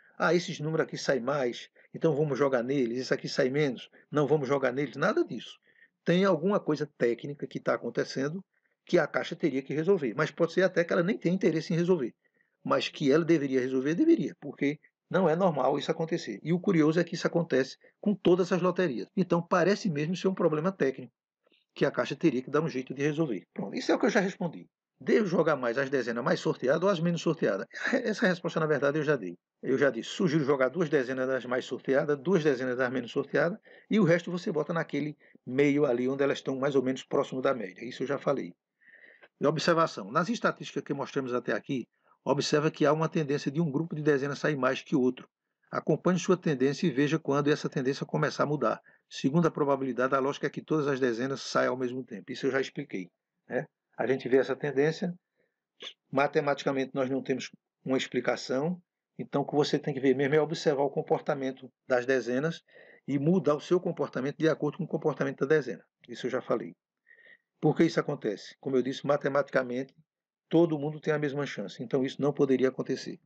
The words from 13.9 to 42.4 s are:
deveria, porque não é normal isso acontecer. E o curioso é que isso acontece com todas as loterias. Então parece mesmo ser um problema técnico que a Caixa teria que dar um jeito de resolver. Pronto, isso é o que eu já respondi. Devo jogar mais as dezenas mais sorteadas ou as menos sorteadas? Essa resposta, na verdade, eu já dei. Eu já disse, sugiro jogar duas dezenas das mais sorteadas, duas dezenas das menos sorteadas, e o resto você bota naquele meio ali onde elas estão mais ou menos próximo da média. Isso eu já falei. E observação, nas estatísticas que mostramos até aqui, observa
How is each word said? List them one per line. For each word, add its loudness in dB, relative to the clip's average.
deveria, 2
porque -4
não 2
é 2
normal 2
isso -2
acontecer. -6
E -2
o 2
curioso 2
é 2
que -12
isso -2
acontece 0
com 2
todas 2
as 2
loterias. 0
Então 2
parece 2
mesmo -2
ser -2
um 0
problema 0
técnico -2
que -2
a 2
Caixa -2
teria 2
que -14
dar 2
um 0
jeito -6
de -8
resolver. -2
Pronto, -8
isso 0
é 2
o 2
que 0
eu 2
já 2
respondi. -4
Devo 2
jogar 2
mais -2
as 0
dezenas -2
mais 0
sorteadas 0
ou 2
as 2
menos 0
sorteadas? 0
Essa 0
resposta, -2
na 0
verdade, 2
eu 0
já 2
dei. -6
Eu 0
já 4
disse, -4
sugiro 2
jogar 2
duas -2
dezenas 0
das -2
mais -2
sorteadas, 0
duas 2
dezenas 2
das 2
menos -4
sorteadas, 0
e 4
o 6
resto 2
você -4
bota -2
naquele -4
meio 4
ali 2
onde 0
elas 0
estão -4
mais 0
ou 4
menos -2
próximo -2
da 0
média. -10
Isso -10
eu -4
já -2
falei. -2
E 2
observação, 2
nas -2
estatísticas -4
que -6
mostramos -6
até -2
aqui, -4
observa 2